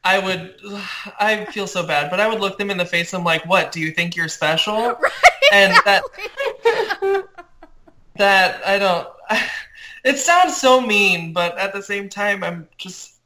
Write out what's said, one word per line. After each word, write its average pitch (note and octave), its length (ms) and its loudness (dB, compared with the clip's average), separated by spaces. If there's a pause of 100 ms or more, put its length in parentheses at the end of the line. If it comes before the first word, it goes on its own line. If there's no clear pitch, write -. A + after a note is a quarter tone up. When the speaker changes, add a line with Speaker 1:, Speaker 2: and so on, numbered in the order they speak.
Speaker 1:
I F#3+ 140 2
would, F#3 360 -6 (340)
<sighs> - 300 -14
I G#3 280 0
feel G3 200 -8
so F3+ 200 -4
bad, D3 240 0
but F#3 100 -2
I A3 80 4
would A3 120 -2
look F#3+ 180 -4
them G3+ 120 -4
in F#3+ 60 -2
the F3 80 0
face E3+ 280 -2
and F#3 80 -4
I'm E3+ 40 -4
like, E3 220 0
"What, E3+ 260 2
do E3 80 -8
you D#3 100 -2
think E3+ 260 -4
you're E3 120 -4
special?" G#3+ 720 -2
Speaker 2:
<laughs> - 20 -10
Right, - 120 0 (400)
Speaker 1:
And G3 200 6 (120)
that, G3+ 180 4 (640)
Speaker 2:
exactly. G4 580 0 (540)
<laughs> - 400 -20
Speaker 1:
that, G3 500 2
I G3 120 0
don't, F#3 300 0 (220)
<sighs> - 760 -6
it C#4 140 2
sounds F4 380 4
so B3+ 240 4
mean, G3 520 0
but F3 260 -2
at G3 140 -4
the G3+ 100 -8
same G3+ 260 -8
time, G3+ 360 -4
I'm E3+ 240 -8 (100)
just - 360 -18 (120)